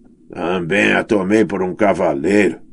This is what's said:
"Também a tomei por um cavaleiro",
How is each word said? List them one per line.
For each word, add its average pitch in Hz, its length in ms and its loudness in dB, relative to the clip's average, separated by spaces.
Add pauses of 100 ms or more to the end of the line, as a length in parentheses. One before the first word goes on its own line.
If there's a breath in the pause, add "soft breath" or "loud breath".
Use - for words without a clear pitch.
(340)
"Também 92 600 -2
a 95 100 0
tomei 104 420 2
por 95 160 -4
um 92 140 -4
cavaleiro", 92 840 0 (160)